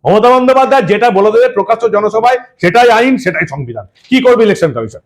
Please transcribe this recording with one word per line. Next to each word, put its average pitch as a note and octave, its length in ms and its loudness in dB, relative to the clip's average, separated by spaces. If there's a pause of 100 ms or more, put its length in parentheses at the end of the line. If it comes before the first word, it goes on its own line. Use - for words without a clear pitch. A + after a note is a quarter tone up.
মমতা G#3+ 240 2
বন্দ্যোপাধ্যায় B3+ 520 2
যেটা G#3 280 0
বলে G3+ 220 0
দেবে B3 220 0
প্রকাশ্য A3 380 -2
জনসভায়, A3 460 0 (240)
সেটাই A#3 280 2
আইন, A#3+ 280 2
সেটাই F3 320 -6
সংবিধান। A#2+ 360 -12 (240)
কি B3+ 120 0
করবে B3 220 2
ইলেকশন E3+ 300 0
কমিশন? A2+ 320 -10